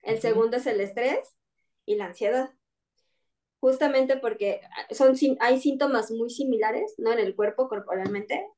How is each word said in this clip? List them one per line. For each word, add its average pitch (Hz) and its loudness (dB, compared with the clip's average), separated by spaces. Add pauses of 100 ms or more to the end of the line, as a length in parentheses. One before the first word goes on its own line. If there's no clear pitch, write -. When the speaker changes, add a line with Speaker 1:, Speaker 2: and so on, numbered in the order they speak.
Speaker 1:
el 220 -4
Speaker 2:
Ujú. - -
Speaker 1:
segundo 226 2
es 254 -4
el 214 0
estrés 240 -4 (500)
y 208 -2
la 202 -6
ansiedad. 247 -2 (1120)
Justamente 262 2
porque 220 -4 (300)
son 262 6
sin-, 277 2
hay 247 4
síntomas 262 0
muy 233 -4
similares, 254 -2
¿no? 453 0
En 233 0
el 190 -2
cuerpo, 208 0
corporalmente, 202 -4 (120)